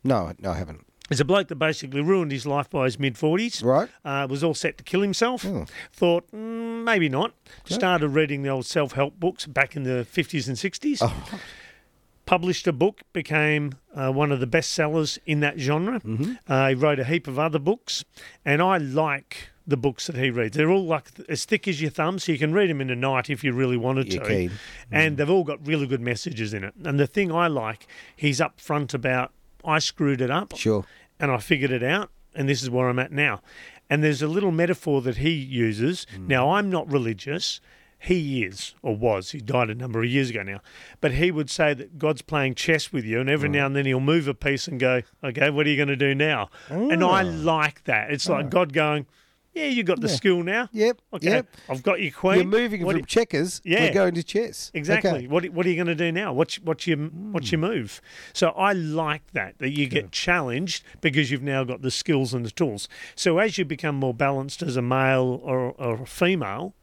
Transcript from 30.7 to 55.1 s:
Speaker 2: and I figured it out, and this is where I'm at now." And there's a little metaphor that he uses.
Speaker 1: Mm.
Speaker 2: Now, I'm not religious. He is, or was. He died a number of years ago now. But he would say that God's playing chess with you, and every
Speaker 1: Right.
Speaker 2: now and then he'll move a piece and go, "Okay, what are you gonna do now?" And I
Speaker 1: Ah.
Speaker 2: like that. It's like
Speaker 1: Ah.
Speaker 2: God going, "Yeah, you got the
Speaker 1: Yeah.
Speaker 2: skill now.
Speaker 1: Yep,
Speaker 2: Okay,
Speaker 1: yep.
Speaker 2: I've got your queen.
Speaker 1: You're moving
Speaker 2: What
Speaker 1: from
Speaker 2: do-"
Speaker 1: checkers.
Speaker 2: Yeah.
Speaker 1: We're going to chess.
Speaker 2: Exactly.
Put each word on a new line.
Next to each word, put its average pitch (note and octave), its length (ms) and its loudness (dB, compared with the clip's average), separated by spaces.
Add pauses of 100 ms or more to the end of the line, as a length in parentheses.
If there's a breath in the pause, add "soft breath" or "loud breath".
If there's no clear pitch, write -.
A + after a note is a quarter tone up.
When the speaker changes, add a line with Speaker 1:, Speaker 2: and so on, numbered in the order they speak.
Speaker 2:
and C#3+ 120 0
I A#2+ 60 0
figured C3 340 0
it A#2+ 120 0
out, F3+ 280 0 (240)
and C#3 120 -2
this C3+ 140 0
is C3 80 -4
where B2+ 200 2
I'm B2 100 0
at B2+ 120 -4
now." C#3 300 0 (480 loud breath)
And D3 140 2
there's D3 180 2
a D3+ 60 0
little F#3 240 0
metaphor D#3+ 500 2
that A#2+ 160 -2
he D3 140 2
uses. C3 760 0 (100)
Speaker 1:
Mm. F#2+ 120 -10
Speaker 2:
Now, C3+ 240 4
I'm G3+ 180 2
not D#3+ 220 -2
religious. C3+ 680 -2 (420 soft breath)
He C#3+ 420 0
is, F#2+ 380 -10
or A#2 140 -2
was. G#2 360 0
He C#3+ 100 -10
died A#2+ 280 0
a G#2+ 60 -6
number A#2+ 260 -4
of A#2+ 80 0
years C3 200 2
ago A2 120 -6
now. G2 200 -10 (400 loud breath)
But C#3+ 140 2
he F3 160 4
would D3+ 180 -2
say D3+ 240 2
that B2+ 260 -10
God's D3+ 220 0
playing C3+ 340 -2
chess - 380 0
with C3 100 -2
you, A2 160 -2
and C3 100 0
every D3 200 2
Speaker 1:
Right. C#3+ 80 2
Speaker 2:
now C#3 80 2
and C#3 100 -2
then C#3 100 2
he'll C3 140 2
move D3 300 2
a - 40 -2
piece C#3 360 -2
and C3 100 -6
go, B2+ 220 2 (200)
"Okay, C#3 280 0
what D3 180 2
are - 20 2
you D3 60 2
gonna C#3 220 0
do C#3 180 2
now?" C#3 340 0 (200 loud breath)
And F#3+ 340 2
I F#3 220 6
Speaker 1:
Ah. F3+ 40 -2
Speaker 2:
like D#3 540 0
that. A2+ 260 0
It's D3 200 -2
like D3 160 2
Speaker 1:
Ah. C3+ 40 -6
Speaker 2:
God F3+ 220 2
going, D3 340 2 (480 soft breath)
"Yeah, D#4+ 120 -4
you A#3+ 180 0
got B3+ 160 2
the A3+ 80 0
Speaker 1:
Yeah. F#3 80 2
Speaker 2:
skill F3 280 4
now. G#3+ 280 -2
Speaker 1:
Yep, A3 300 0 (140)
Speaker 2:
Okay, D#3 140 -2
Speaker 1:
yep. B3 180 2 (200)
Speaker 2:
I've C3 160 -6
got F#3+ 180 2
your D#3 100 -4
queen. F#3+ 260 2
Speaker 1:
You're F3+ 80 6
moving G#3+ 400 0
Speaker 2:
What F#3+ 80 0
Speaker 1:
from D3+ 80 0
Speaker 2:
do-" B2+ 40 -12
Speaker 1:
checkers. F3+ 600 0
Speaker 2:
Yeah. F#3 220 2
Speaker 1:
We're E3+ 60 2
going F#3 200 4
to E3+ 100 -4
chess. - 500 -4
Speaker 2:
Exactly. F#3+ 380 0